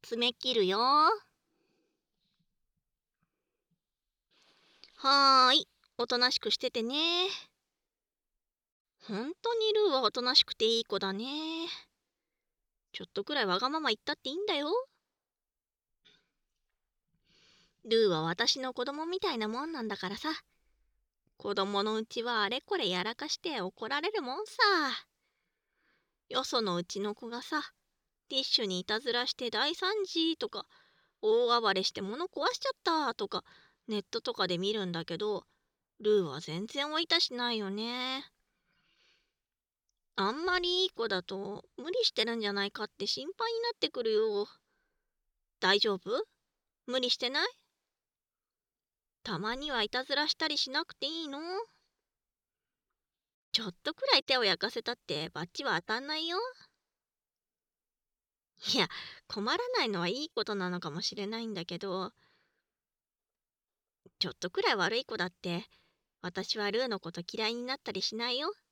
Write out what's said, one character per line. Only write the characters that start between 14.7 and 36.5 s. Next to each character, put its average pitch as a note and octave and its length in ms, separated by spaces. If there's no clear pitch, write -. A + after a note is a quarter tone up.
ル A3+ 220
ー - 20
は D#3+ 140
私 F3+ 360
の C4 140
子 B3 100
供 C#4+ 220
み F#4 160
た F#4 100
い B3 60
な G#3+ 100
も B3 180
ん E4 60
な C#4 100
ん A3 60
だ G3+ 80
か F#3 140
ら G#3 80
さ。 D4 100
子 - 180
供 G3+ 280
の G#3+ 120
う A3 100
ち - 160
は A3+ 220
あ G3 60
れ B3 100
こ - 160
れ B3+ 140
や F3+ 120
ら A3+ 140
か D4+ 140
し - 100
て C#4+ 220
怒 F#3+ 260
ら C#4+ 140
れ G4 100
る G#4+ 100
も C4+ 200
ん G#4+ 40
さ。 - 160
よ B3+ 160
そ B3 180
の F#3 140
う F3 80
ち - 160
の G#3 160
子 A#3 140
が A#3+ 120
さ、 - 200
テ C4+ 80
ィ - 40
ッ - 20
シ - 200
ュ - 20
に F#3 140
い F3+ 60
た A3 160
ず A#3 100
ら A#3+ 160
し - 60
て B3 160
大 C4+ 260
惨 F#4 160
事 E4 320
と A3+ 100
か、 - 180
大 A#3+ 380
暴 G#3+ 140
れ F#3+ 100
し - 80
て G#3 100
物 B3 280
壊 D4 240
し - 60
ち - 60
ゃ C5+ 40
っ D#4+ 400
た A3+ 40
と G3+ 140
か、 - 160
ネ G#3+ 80
ッ G3+ 120
ト A3+ 120
と B3 120
か F#3 140
で F3 100
見 G3 140
る G#3 140
ん F3+ 80
だ E3 100
け E3 140
ど、 G#3 260
ル G#3+ 220
ー - 20
は C#3+ 160
全 E3 260